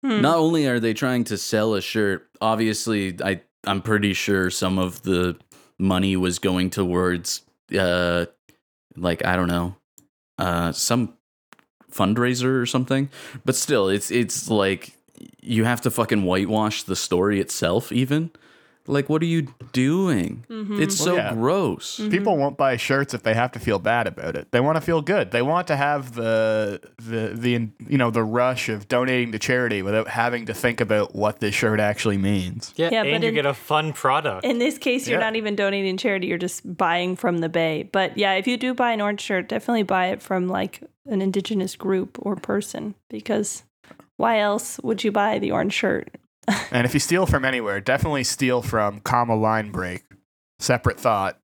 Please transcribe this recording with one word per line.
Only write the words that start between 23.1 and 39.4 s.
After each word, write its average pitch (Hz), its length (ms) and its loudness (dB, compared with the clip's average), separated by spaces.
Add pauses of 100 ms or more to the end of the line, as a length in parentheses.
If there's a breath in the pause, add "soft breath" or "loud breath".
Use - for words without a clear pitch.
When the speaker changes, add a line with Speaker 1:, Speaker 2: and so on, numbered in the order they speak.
Speaker 3:
if 113 80 -6
they 110 100 2
have 120 200 2
to 123 60 -12
feel 104 200 0
bad 110 280 0
about - 300 -6
it. - 160 -8
They 120 80 6
wanna 151 220 2
feel 165 180 0
good. 147 300 0
They 120 100 2
want 165 280 0
to 151 80 2
have 139 380 0
the, 110 680 0 (160)
the, 113 360 -4
the, 117 340 0 (200)
you 139 80 2
know, 120 140 4
the 113 120 2
rush 123 460 0
of 104 180 -6
donating 127 460 0
to 107 60 -6
charity 120 420 0
without 104 280 0
having 120 380 0
to 110 80 -6
think 120 280 0
about 107 340 2
what 104 240 -2
this 104 140 0
shirt 107 260 2
actually 104 380 0
means. 98 580 -2
Speaker 4:
Yeah, 165 160 0
Speaker 1:
Yeah, 220 120 2
Speaker 4:
and 143 80 0
Speaker 1:
but 165 100 0
Speaker 4:
you 226 80 2
Speaker 1:
in 226 40 -4
Speaker 4:
get 143 120 2
a 139 80 2
fun 151 400 -2
product. 131 500 0
Speaker 1:
in 240 140 0
this 254 180 0
case, 247 320 -2
you're - 100 0
Speaker 3:
Yeah. 214 60 2
Speaker 1:
not 220 120 -2
even 214 200 -2
donating 196 400 0
charity. 190 300 -2
You're 175 100 -2
just 180 400 -8
buying 175 400 0
from 175 220 0
the 165 100 -2
Bay. 160 420 0
But 190 280 0
yeah, 196 160 2
if 190 120 -2
you 247 120 0
do 254 160 -2
buy 240 180 0
an 220 80 -2
orange 208 220 -2
shirt, 185 260 -2